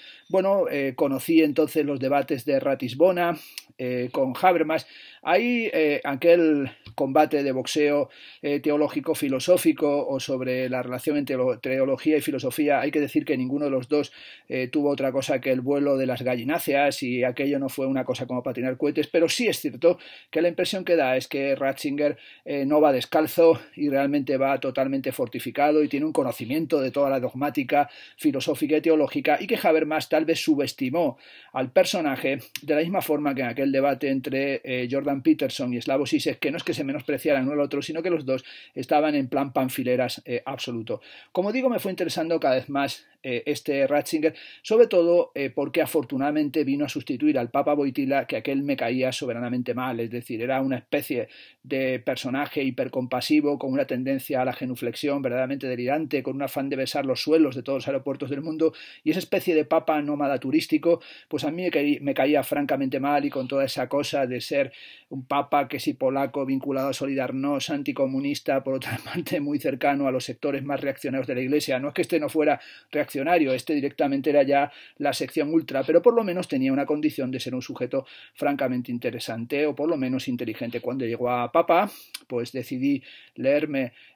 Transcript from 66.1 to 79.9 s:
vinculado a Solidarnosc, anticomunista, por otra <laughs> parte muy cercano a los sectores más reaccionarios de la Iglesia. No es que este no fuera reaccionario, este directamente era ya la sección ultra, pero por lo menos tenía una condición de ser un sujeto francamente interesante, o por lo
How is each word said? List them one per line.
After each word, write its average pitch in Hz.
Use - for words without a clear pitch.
vinculado 135
a 131
Solidarnosc, 135
anticomunista, 139
por 135
otra 117
<laughs> -
parte 165
muy 143
cercano 139
a 127
los 127
sectores 139
más 139
reaccionarios 135
de 135
la 127
Iglesia. 135
No 143
es -
que 175
este 170
no 147
fuera 151
reaccionario, 147
este 131
directamente 139
era 143
ya 139
la 143
sección 151
ultra, 135
pero 165
por 233
lo 233
menos 180
tenía 135
una 139
condición 147
de 127
ser 127
un 123
sujeto 127
francamente 131
interesante, 120
o 147
por 151
lo 165